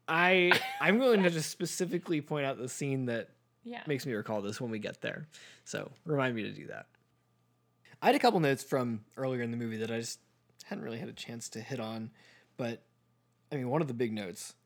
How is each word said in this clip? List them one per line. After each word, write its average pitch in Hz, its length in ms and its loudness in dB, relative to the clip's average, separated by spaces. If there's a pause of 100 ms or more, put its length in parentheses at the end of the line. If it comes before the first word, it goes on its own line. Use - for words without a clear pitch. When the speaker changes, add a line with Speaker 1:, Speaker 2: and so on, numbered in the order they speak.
Speaker 1:
I, 180 520 6 (200)
I'm 180 200 6
willing 240 240 8
to 175 60 6
just 160 220 0
specifically 170 720 -2
point 147 260 -2
out 135 100 -2
the 123 120 -6
scene 135 360 -2
that 117 240 -2 (340)
Speaker 2:
Yeah. 233 240 -12
Speaker 1:
makes 139 180 -2
me 131 80 -4
recall 107 280 -4
this 101 180 -6
when 120 120 -6
we 110 80 -6
get - 220 -10
there. - 260 -8 (360)
So - 280 -10 (140)
remind 135 300 0
me 110 80 -2
to 101 80 -6
do 73 160 -14
that. 53 200 -14 (1120)
I 185 60 2
had 254 80 10
a 285 40 2
couple 214 200 6
notes 139 240 4
from 120 420 -2 (120)
earlier 131 240 -2
in 117 100 -2
the 120 60 -4
movie 113 200 -4
that 113 140 -4
I 113 80 -2
just 117 200 -8 (460)
hadn't 202 180 -8
really 117 140 -8
had 120 120 -8
a - 40 -12
chance - 360 -12
to 110 120 -10
hit 120 180 -6
on, 113 300 -6 (480)
but, 117 240 -6 (680)
I 151 60 -2
mean, 127 120 -4
one 151 120 2
of 156 60 -2
the 123 60 -6
big 120 180 -2
notes 101 440 -8 (100)